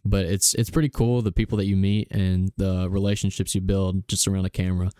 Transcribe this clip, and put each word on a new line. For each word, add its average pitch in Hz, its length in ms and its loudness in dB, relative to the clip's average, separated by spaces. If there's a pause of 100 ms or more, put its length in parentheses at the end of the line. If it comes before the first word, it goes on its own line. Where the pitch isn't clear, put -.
but 98 200 2
it's, 95 300 0
it's 117 140 -2
pretty 156 200 2
cool, 120 320 0
the 107 120 0
people 110 240 0
that 98 80 2
you 98 100 2
meet 98 360 2
and 92 460 0
the 92 320 0
relationships 98 640 -2
you 95 80 0
build 95 460 0
just - 200 0
around 95 180 0
a 92 40 -2
camera. 92 500 -2